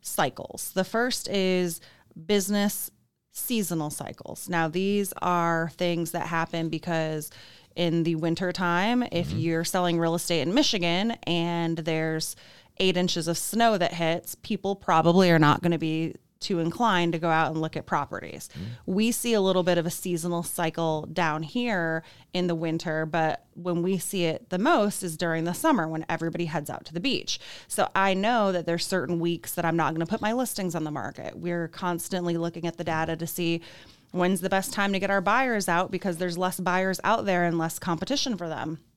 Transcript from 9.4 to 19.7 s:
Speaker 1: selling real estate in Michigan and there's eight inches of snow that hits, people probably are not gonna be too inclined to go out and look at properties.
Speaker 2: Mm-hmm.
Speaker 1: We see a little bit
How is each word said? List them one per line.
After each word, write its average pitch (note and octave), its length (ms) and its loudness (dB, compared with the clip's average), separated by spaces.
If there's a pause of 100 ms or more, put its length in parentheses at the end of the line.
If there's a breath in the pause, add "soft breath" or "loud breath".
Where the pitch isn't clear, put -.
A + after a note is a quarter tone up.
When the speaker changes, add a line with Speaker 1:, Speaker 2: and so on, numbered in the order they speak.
Speaker 1:
selling F3 360 2
real E3 140 2
estate E3+ 260 0
in D#3+ 140 0
Michigan G#3 580 2 (120)
and E3+ 520 0
there's D#3+ 580 -2 (440 loud breath)
eight F#3 180 4
inches F3 320 0
of E3+ 80 0
snow A3+ 400 2
that F3 160 2
hits, E3+ 440 -2
people G3 380 -2
probably F3 560 6
are E3 80 8
not D3 240 6
gonna E3+ 160 2
be D#3+ 360 -2 (240)
too F#3 220 -2
inclined F3 540 2
to E3+ 40 -2
go E3 120 0
out D#3+ 200 4
and D#3+ 120 -2
look D#3+ 160 -4
at - 80 -8
properties. - 680 -4
Speaker 2:
Mm-hmm. A#2 420 -8
Speaker 1:
We G#3+ 160 4
see A#3+ 220 0
a G#3+ 80 4
little F#3 220 4
bit F3 160 4